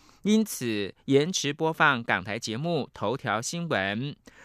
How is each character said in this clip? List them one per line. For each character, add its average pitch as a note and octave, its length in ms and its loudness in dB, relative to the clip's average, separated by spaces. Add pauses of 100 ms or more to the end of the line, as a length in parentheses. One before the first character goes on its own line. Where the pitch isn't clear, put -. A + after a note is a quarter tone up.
(220)
因 G#3+ 240 4
此 G#2+ 480 -4 (120)
延 D3 280 4
迟 C#3 180 -2
播 D#3+ 220 -2
放 D3 280 4
港 A2 220 0
台 G#2 160 -6
节 A2 160 -6
目 D3+ 380 -2
头 A2+ 240 -2
条 A2 240 -2
新 E3+ 260 -6
闻。 A2 480 -2 (300)